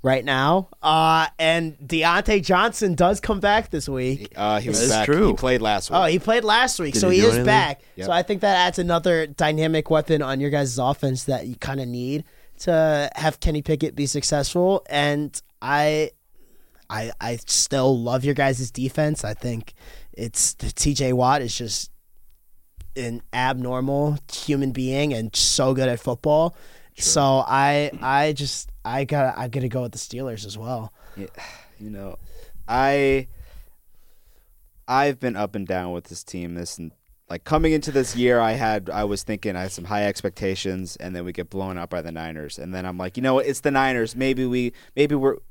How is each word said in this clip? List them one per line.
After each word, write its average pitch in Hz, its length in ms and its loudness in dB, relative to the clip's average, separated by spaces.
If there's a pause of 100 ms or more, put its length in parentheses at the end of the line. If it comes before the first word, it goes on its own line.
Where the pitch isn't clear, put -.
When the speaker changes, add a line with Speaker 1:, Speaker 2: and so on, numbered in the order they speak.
Speaker 1:
right 131 220 2
now. 143 440 2 (140)
Uh, 160 460 4 (100)
and 160 400 0
Deontay 170 680 2
Johnson 190 500 2
does 185 260 4
come 208 200 -2
back 208 300 2
this 147 180 -4
week. 131 480 -4
Speaker 2:
Uh, 107 240 0
he 113 80 -6
was 107 120 0
Speaker 3:
That 117 40 2
is 131 60 4
Speaker 2:
back. 110 160 2
Speaker 3:
true. 156 220 4
Speaker 2:
He 110 60 4
played 127 280 2
last 104 280 0
week. - 80 0
Speaker 1:
Oh, 185 80 4
he 165 120 2
played 226 260 2
last 233 360 2
week, 147 140 -2
Speaker 3:
Did 113 60 4
Speaker 1:
so 196 80 4
Speaker 3:
he 180 80 6
Speaker 1:
he 196 60 6
Speaker 3:
do 226 60 8
Speaker 1:
is 226 60 4
Speaker 3:
anything? 123 120 2
Speaker 1:
back. 196 340 2 (160)
Speaker 2:
Yep. 180 100 -8
Speaker 1:
So 185 60 0
I 175 100 4
think 190 200 -2
that 202 140 4
adds 180 240 2
another 170 480 2
dynamic 156 640 0
weapon 156 300 4
on 135 200 -2
your 143 100 0
guys' 139 280 0
offense 131 460 0
that 117 220 -2
you 123 80 -8
kinda 135 320 -6
need 123 380 -4 (360)
to 156 540 4
have 156 260 -2
Kenny 151 220 0
Pickett 156 320 0
be 143 120 -2
successful. 156 840 0
And 147 500 0 (200)
I, 151 500 2 (800)
I, 113 300 -6
I 120 160 -4 (100)
still 131 520 2
love 123 260 -2
your 143 100 2
guys' 131 380 0
defense. 151 520 -2
I 107 100 -6
think 117 400 -8 (400)
it's - 400 -4
the - 180 -6
T 147 220 0
J 135 180 0
Watt 127 300 2
is 117 140 -6
just - 340 -6 (1080)
an 120 260 -8 (100)
abnormal 131 840 0 (140)
human 139 400 -2
being 131 420 -2
and 110 220 -6
so 131 380 2
good 131 140 2
at 120 120 -2
football. 151 560 0 (380)
Speaker 2:
Sure. - 100 -8
Speaker 1:
So - 180 4 (240)
I, 143 440 2 (120)
I 143 320 2
just, 139 360 -8 (140)
I 135 200 -2
gotta, 139 340 2
I 127 100 -6
gotta 127 200 -2
go 127 120 -2
with 120 120 -6
the 110 60 -14
Steelers 117 460 -8
as 101 140 -12
well. 113 340 -8 (240)
Speaker 2:
Yeah, 98 120 -12 (520)
you 107 80 -14
know, 98 300 -12 (500)
I, 135 600 2 (1600)
I've 135 320 2
been 120 180 -4
up 101 180 -4
and 98 120 -6
down 90 260 -2
with 87 120 -8
this - 180 -16
team. 87 320 -10
This, 87 240 -10 (520)
like, 87 140 -10
coming 160 280 4
into 151 180 -2
this 131 240 0
year, 120 260 4
I 113 120 4
had, 107 380 -2
I 107 140 -2
was 101 180 -4
thinking 104 340 -6
I 90 60 -4
had 98 100 -6
some 87 140 -12
high 104 180 0
expectations, 95 920 -4
and 90 200 -10
then 87 80 -8
we 90 80 -8
get 87 160 -8
blown 95 300 -6
out 85 100 -8
by 87 140 -6
the 82 100 -10
Niners. 80 460 -10
And 90 160 -10
then 92 100 -6
I'm 90 140 -6
like, 92 180 -6
"You 123 60 -4
know 131 120 2
what? 135 120 2
It's 135 140 -4
the 147 100 0
Niners. 131 440 0
Maybe 131 300 0
we, 123 300 -2 (200)
maybe 143 200 2
we're 135 220 2 (140)